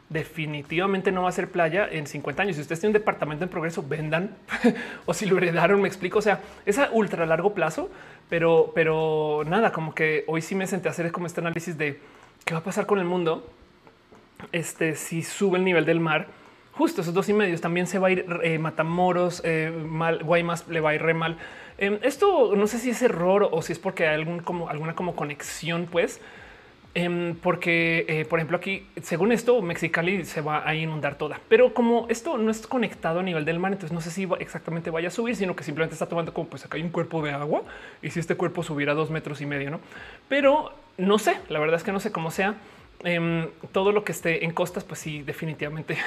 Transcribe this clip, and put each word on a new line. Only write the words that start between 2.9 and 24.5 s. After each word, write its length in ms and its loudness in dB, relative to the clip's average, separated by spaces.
un 60 6
departamento 420 -2
en 60 -4
Progreso, 360 -4
vendan. 520 -2
<laughs> 420 0
O 80 0
si 120 -4
lo 120 4
heredaron, 440 4
me 80 4
explico. 300 -2
O 20 0
sea, 180 4
es 140 2
a 120 4
ultra 340 2
largo 280 2
plazo, 360 -2
pero, 440 4
pero 720 2
nada, 280 2
como 200 -4
que 340 2
hoy 140 0
sí 140 -4
me 100 -2
senté 220 -2
a 40 -2
hacer 200 -4
como 160 -6
este 140 -6
análisis 360 -4
de 220 -4
qué 80 -4
va 80 -4
a 20 -12
pasar 220 -2
con 140 2
el 60 0
mundo 400 0
este, 440 -2
si 260 -6
sube 360 0
el 60 2
nivel 220 4
del 140 4
mar, 280 0
justo 300 0
esos 120 -2
dos 160 2
y 40 4
medio, 260 2
también 280 0
se 120 -2
va 80 4
a 40 6
ir, 140 0
eh, 140 2
Matamoros, 840 2
eh, 280 0
mal, 520 -2
Guaymas 440 0
le 120 -2
va 120 2
a 40 2
ir 60 -2
re 120 4
mal. 240 -2
Em, 240 0
esto 540 4
no 120 4
sé 120 -2
si 120 -2
es 100 -2
error 500 4
o 100 0
si 120 -4
es 60 -8
porque 280 0
hay 80 2
algún 240 -2
como, 300 -6